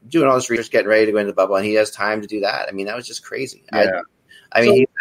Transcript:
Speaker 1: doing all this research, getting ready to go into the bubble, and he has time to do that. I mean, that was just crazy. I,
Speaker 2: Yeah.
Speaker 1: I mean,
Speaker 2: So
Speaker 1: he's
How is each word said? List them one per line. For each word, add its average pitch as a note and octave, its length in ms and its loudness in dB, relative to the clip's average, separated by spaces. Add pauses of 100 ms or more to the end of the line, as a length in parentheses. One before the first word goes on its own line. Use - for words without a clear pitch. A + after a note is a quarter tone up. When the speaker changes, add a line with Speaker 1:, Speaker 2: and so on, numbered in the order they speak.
Speaker 1:
doing D3+ 200 2
all C3 80 4
this B2 140 -2
research, A#2 200 -2
getting G#2+ 180 2
ready A2 180 6
to G#2+ 60 0
go G#2+ 60 2
into G2+ 140 -2
the - 40 -8
bubble, G2 200 2
and G2 80 0
he G#2+ 100 0
has G#2+ 160 2
time G#2+ 300 -4
to G2+ 80 -12
do G#2 120 -6
that. G2+ 280 -4
I - 40 -12
mean, G2 140 -6
that G#2+ 100 -8
was B2 100 -12
just - 180 -14
crazy. - 480 -10
I, G#2 120 2
Speaker 2:
Yeah. - 160 -2 (520)
Speaker 1:
I A2+ 100 2
mean, A#2+ 80 2
Speaker 2:
So B2 40 -2
Speaker 1:
he's C3 120 4 (140)